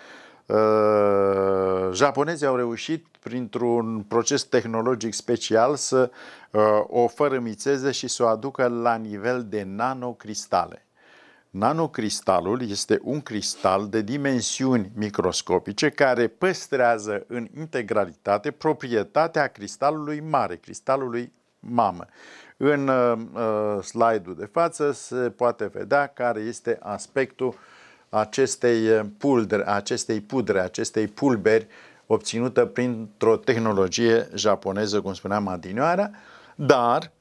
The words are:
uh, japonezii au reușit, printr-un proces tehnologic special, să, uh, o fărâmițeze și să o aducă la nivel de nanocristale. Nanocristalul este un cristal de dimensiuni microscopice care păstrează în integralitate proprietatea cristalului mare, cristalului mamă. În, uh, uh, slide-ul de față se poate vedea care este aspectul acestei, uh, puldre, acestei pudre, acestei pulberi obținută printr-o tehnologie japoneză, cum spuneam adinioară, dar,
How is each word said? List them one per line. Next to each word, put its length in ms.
uh, 1500
japonezii 560
au 80
reușit, 500
printr-un 880
proces 360
tehnologic 720
special, 600
să, 360
uh, 100
o 200
fărâmițeze 840
și 160
să 160
o 40
aducă 400
la 280
nivel 540
de 140
nanocristale. 1200
Nanocristalul 1200
este 340
un 180
cristal 640
de 140
dimensiuni 920
microscopice 920
care 380
păstrează 1000
în 200
integralitate 920
proprietatea 960
cristalului 720
mare, 360
cristalului 760
mamă. 460
În, 300
uh, 300
uh, 500
slide-ul 560
de 120
față 400
se 240
poate 580
vedea 340
care 320
este 420
aspectul 720
acestei, 800
uh, 120
puldre, 500
acestei 540
pudre, 380
acestei 480
pulberi 600
obținută 600
printr-o 720
tehnologie 960
japoneză, 640
cum 120
spuneam 340
adinioară, 640
dar, 640